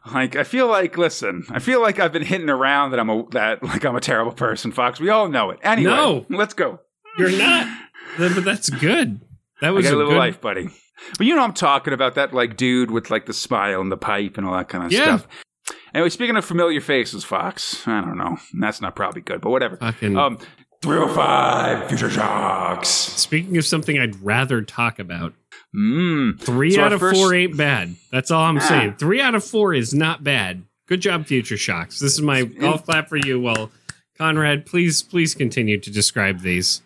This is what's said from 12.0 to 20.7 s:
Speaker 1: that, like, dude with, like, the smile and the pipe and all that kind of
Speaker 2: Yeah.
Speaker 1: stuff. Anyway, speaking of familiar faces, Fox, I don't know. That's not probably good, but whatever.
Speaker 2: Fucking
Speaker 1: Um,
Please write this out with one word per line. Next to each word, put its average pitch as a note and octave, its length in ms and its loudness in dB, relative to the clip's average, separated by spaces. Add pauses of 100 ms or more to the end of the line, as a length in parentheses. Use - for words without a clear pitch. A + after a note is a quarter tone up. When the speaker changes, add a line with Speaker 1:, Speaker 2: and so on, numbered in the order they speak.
Speaker 1:
that, C#3 180 0
like, A#2+ 240 0
dude B2+ 340 2
with, A2+ 200 -2
like, A2 140 0
the G#2+ 80 -8
smile G2+ 480 -2
and F#2+ 100 -4
the F#2 60 -4
pipe G2+ 400 -4
and G2 100 -4
all F#2 80 -2
that F2+ 140 -4
kind F2 160 -6
of E2+ 60 -2
Speaker 2:
Yeah. C4 260 2
Speaker 1:
stuff. - 100 -6 (680)
Anyway, E3 160 2
speaking A#3 280 -2
of F#3+ 80 -2
familiar E3+ 360 2
faces, A#2 420 -2
Fox, - 640 -6
I G#2+ 140 0
don't - 160 -6
know. F2 200 -4 (220)
That's G#2+ 220 -2
not F#2+ 140 -8
probably - 260 -4
good, F#2 200 -8
but - 80 -2
whatever. B2 280 0
Speaker 2:
Fucking A2+ 400 -2
Speaker 1:
Um, C#3 200 0 (440)